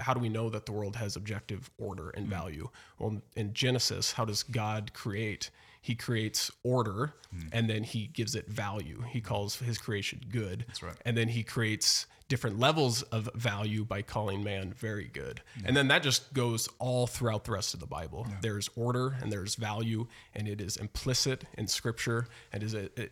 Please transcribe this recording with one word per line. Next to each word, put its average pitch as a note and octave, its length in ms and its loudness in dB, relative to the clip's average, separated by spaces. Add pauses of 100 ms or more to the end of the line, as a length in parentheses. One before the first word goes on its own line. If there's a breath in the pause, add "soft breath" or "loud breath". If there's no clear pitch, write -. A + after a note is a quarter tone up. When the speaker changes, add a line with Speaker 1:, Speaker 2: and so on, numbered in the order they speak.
Speaker 1:
how C3 120 2
do B2+ 80 4
we A2+ 80 2
know A2+ 220 0
that G#2+ 160 -4
the A2 60 -6
world G#2 240 -2
has G#2+ 200 -2
objective G#2 640 -6
order F#2+ 320 -6
and G2+ 160 -4
Speaker 2:
Hmm. G2+ 40 -2
Speaker 1:
value?" E2+ 380 -4 (300 loud breath)
Well, G#2+ 240 0 (120)
in G#2+ 200 0
Genesis, B2 580 4
how A#2 140 0
does G#2 160 0
God G#2+ 500 -2
create? G#2 580 -4 (300 loud breath)
He - 140 0
creates A2 560 0 (140)
order, A#2+ 500 2 (180)
Speaker 2:
Hmm. E2 200 -6
Speaker 1:
and A2+ 180 4
then G#2+ 140 0
he A2 240 -2
gives A2 260 -2
it - 140 -4
value. G#2 600 -4
He B2 140 -2
calls G2+ 340 -2
his A#2 220 -2
creation G#2 420 -2 (100)
good. A2 380 -2
Speaker 2:
That's - 140 -10
right. E2+ 220 -8
Speaker 1:
And A#2+ 120 2
then A#2 120 4
he A#2 160 0
creates - 640 2 (200 loud breath)
different A#2 320 0
levels C3 440 6
of A2+ 320 -2
value G#2+ 500 0
by G2+ 160 -2
calling G2+ 420 -2
man G2 300 -2
very G#2+ 360 -4
good. - 340 -8 (160 loud breath)
Speaker 2:
Yeah. G2+ 80 -8
Speaker 1:
And C3 100 6
then C#3 120 8
that D3+ 140 8
just - 300 2
goes A#2+ 340 0 (120)
all B2 280 2
throughout A2 380 0
the A#2 80 -2
rest G2 220 -2
of - 60 -8
the - 60 -10
Bible. D#2 400 -6
Speaker 2:
Yeah. G2+ 140 -4
Speaker 1:
There's G#2 360 -2
order B2 440 2
and A2 100 -2
there's G2+ 260 -2
value, A2+ 500 0 (280 loud breath)
and G#2+ 140 -2
it G#2 140 -4
is G2 160 -4
implicit B2+ 640 0 (140)
in A2 100 -2
Scripture, A#2 580 0 (240 loud breath)
and G#2 120 -4
is G#2+ 100 -2
a, G#2 160 -4 (240)